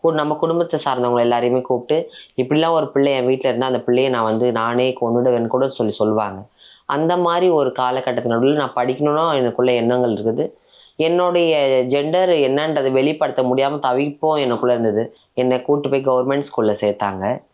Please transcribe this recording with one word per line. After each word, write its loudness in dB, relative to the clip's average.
கு-, 2
நம்ம -2
குடும்பத்தை -2
சார்ந்தவங்க 2
எல்லாரையுமே 2
கூப்பிட்டு, -2
"இப்படிலாம் 0
ஒரு 0
பிள்ளை 2
என் 0
வீட்ல 0
இருந்தா 0
அந்த 0
பிள்ளையை 2
நான் 0
வந்து 0
நானே 0
கொன்னுடுவேன்னு" 2
கூட 0
சொல்லி -2
சொல்லுவாங்க. -2
அந்த 0
மாதிரி 2
ஒரு 2
காலகட்டத்தின் -2
நடுவுல 2
நான் -2
படிக்கணும்னு 0
எனக்குள்ள 0
எண்ணங்கள் 2
இருக்குது. -4
என்னுடைய 2
ஜெண்டர் 0
என்னன்றதை 0
வெளிப்படுத்த 0
முடியாம 0
தவிப்போம் -2
எனக்குள்ள 0
இருந்தது. 0
என்னை 0
கூட்டு 0
போய் 0
கவர்மெண்ட் 0
ஸ்கூல்ல 0
சேர்த்தாங்க. -4